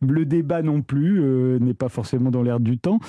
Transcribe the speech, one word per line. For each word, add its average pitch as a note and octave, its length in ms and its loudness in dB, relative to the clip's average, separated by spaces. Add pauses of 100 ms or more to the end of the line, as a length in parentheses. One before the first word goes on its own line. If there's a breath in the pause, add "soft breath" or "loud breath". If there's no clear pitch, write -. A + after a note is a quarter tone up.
Le D3 240 2
débat E3 380 0
non D3+ 180 0
plus, D3+ 420 0
euh, B2+ 360 2
n'est B2 160 0
pas B2+ 160 -4
forcément B2+ 400 -2
dans B2 120 0
l'air A#2+ 160 0
du A#2+ 200 0
temps. G3+ 200 0 (100)